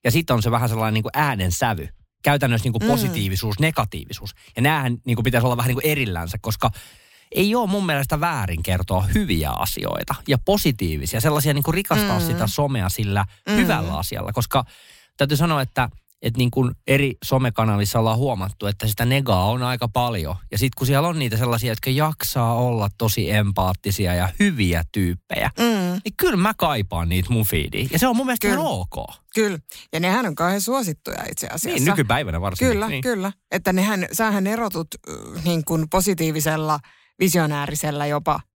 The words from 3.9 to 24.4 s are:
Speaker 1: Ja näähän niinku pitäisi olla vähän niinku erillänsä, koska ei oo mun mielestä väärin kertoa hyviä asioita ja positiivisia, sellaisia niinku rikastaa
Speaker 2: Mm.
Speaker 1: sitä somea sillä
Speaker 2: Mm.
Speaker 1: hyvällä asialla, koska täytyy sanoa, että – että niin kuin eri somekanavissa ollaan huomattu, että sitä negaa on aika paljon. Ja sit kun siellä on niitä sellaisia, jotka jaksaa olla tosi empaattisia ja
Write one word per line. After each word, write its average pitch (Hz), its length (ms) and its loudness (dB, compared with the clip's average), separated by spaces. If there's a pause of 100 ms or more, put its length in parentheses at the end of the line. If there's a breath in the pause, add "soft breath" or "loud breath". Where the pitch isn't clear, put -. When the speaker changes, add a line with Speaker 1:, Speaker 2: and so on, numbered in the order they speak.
Speaker 1:
Ja 113 60 0
näähän 135 340 0 (100)
niinku 117 160 0
pitäisi 120 240 2
olla 120 100 2
vähän 120 120 -2
niinku 131 200 0
erillänsä, 101 520 -2
koska 113 300 -2 (640 loud breath)
ei 208 220 2
oo 240 120 2
mun 190 200 0
mielestä 147 340 0
väärin 98 420 -2
kertoa 92 400 0
hyviä 87 480 2
asioita - 640 -4 (140)
ja 131 160 4
positiivisia, 104 760 0
sellaisia 147 340 2
niinku 147 180 0
rikastaa 190 480 2
Speaker 2:
Mm. 170 60 0
Speaker 1:
sitä 113 200 0
somea 123 420 0
sillä 101 360 0 (240 soft breath)
Speaker 2:
Mm. 214 80 2
Speaker 1:
hyvällä 101 420 2
asialla, 90 340 -6
koska 127 320 0 (520 loud breath)
täytyy 139 200 2
sanoa, 151 260 2
että – 123 260 -2 (340)
että 117 160 -2
niin 123 120 4
kuin 123 200 2 (160)
eri 139 280 2 (100)
somekanavissa 113 720 2
ollaan 113 200 2
huomattu, 101 480 -2
että 101 220 -2
sitä 104 160 0
negaa 120 460 2
on 127 120 0
aika 120 260 -2
paljon. 104 480 -2 (160)
Ja 107 60 -2
sit 131 160 0
kun 131 120 -2
siellä 143 220 2
on 160 100 -2
niitä 113 180 -2
sellaisia, 120 360 0
jotka 110 180 -4
jaksaa 131 640 0
olla 117 340 2 (100)
tosi 107 320 0
empaattisia 95 840 0
ja 90 140 2 (120)